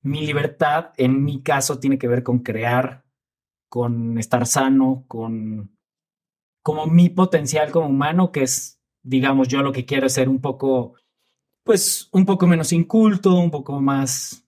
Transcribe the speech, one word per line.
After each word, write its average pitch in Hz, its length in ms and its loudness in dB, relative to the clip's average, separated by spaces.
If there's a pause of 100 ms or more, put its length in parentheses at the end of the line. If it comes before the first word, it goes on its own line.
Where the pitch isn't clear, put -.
Mi 147 240 -4
libertad, 147 680 -2
en 135 280 2
mi 139 180 -4
caso, 139 360 -2
tiene 135 200 0
que 127 100 -4
ver 123 140 0
con 123 180 0
crear, 120 640 -4 (640)
con 117 500 -4
estar 117 280 -2
sano, 131 640 0
con 110 680 -10 (920)
como 156 200 -4
mi 170 240 6
potencial 156 600 0
como 160 160 0
humano, 156 460 0
que 139 100 -2
es, - 400 -6 (220)
digamos, 131 420 2
yo 139 160 -2
lo 139 80 -2
que 123 160 -8
quiero 147 220 0
es - 60 -2
ser 131 140 0
un 135 120 0
poco, 131 540 -4 (680)
pues, - 500 0
un 190 140 4
poco 185 220 2
menos 165 240 2
inculto, 190 640 4
un 170 160 2
poco 139 280 -6
más 135 680 -2